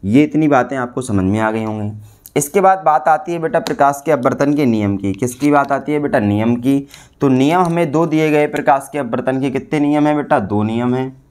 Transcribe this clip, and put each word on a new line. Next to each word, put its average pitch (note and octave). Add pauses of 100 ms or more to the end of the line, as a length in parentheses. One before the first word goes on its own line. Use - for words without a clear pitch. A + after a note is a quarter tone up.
ये A2
इतनी D3+
बातें C3
आपको B2
समझ G2+
में G2+
आ A2
गई A2
होंगी। G#2+ (440)
इसके D3
बाद F#3+
बात D#3
आती D#3
है E3+
बेटा D#3+
प्रकाश C#3+
के D#3+
अपवर्तन C3
के C#3+
नियम G#2
की। G2
किसकी B2
बात C#3
आती C#3
है D3+
बेटा, C#3+
नियम G#2+
की। C#3 (340)
तो C#3+
नियम C#3
हमें E3+
दो D#3+
दिए D#3
गए D3
प्रकाश C#3+
के D3+
अपवर्तन B2+
के। C3+
कितने C#3
नियम D3
हैं D3+
बेटा, D3
दो G#2
नियम A#2
हैं। C3